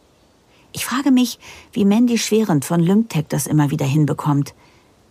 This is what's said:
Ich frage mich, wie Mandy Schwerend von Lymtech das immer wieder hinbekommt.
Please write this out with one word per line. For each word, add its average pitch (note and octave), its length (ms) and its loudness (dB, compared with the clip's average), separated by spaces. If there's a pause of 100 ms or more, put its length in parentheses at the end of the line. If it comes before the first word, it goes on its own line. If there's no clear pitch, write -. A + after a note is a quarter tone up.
(720)
Ich - 140 -10
frage C#4 240 -2
mich, B3 280 2 (340)
wie G3+ 120 0
Mandy A#3 320 2
Schwerend G#3 480 0
von E3+ 160 0
Lymtech F#3 480 0
das - 180 -4
immer D3 240 0
wieder D3+ 140 -4
hinbekommt. C#3+ 680 -2 (560)